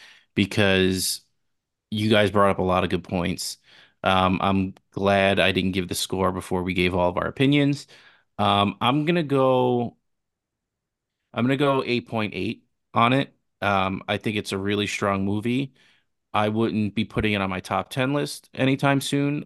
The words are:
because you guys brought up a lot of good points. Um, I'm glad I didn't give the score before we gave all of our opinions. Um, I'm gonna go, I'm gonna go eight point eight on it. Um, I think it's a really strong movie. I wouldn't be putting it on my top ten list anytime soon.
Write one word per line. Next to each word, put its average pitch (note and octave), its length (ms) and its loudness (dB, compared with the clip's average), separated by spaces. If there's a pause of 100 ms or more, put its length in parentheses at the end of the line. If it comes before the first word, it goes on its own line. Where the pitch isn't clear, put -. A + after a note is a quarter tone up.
(360)
because F#2+ 840 0 (680)
you G#2+ 180 -2
guys G#2 220 4
brought G2+ 200 4
up F#2+ 80 -2
a F#2+ 40 0
lot F#2 200 2
of F2+ 60 -4
good E2+ 140 -4
points. F2+ 540 -4 (460)
Um, F#2 380 2
I'm G2 320 0 (180)
glad G2 480 2
I F#2 120 4
didn't F#2 220 0
give F2+ 140 -2
the - 80 -6
score F#2 360 -2
before F#2 320 -4
we F#2 100 -4
gave F2+ 220 0
all F2+ 140 2
of F2 80 -4
our E2+ 100 -2
opinions. C#3 600 0 (520)
Um, G2+ 420 2
I'm C#3 240 0
gonna F3 180 0
go, B2+ 760 0 (1400)
I'm A#2 120 0
gonna C3+ 120 2
go C3+ 280 2
eight A#2+ 220 -2
point G#2+ 280 -2
eight F#2+ 300 -6 (280)
on A#2 200 4
it. C#3 200 -2 (280)
Um, G2 460 0
I G#2 100 -2
think G#2+ 200 -4
it's - 140 -6
a G2+ 60 -4
really G2+ 300 -2
strong G2 380 -2
movie. A#2 480 -2 (600)
I G#2+ 160 0
wouldn't G#2+ 460 -2
be A2+ 100 -2
putting G#2+ 280 -2
it G2 80 0
on F#2+ 80 -2
my F#2 120 -6
top - 300 -4
ten C3+ 220 -2
list C#3+ 400 -6
anytime C3+ 480 0
soon. C#3+ 440 -2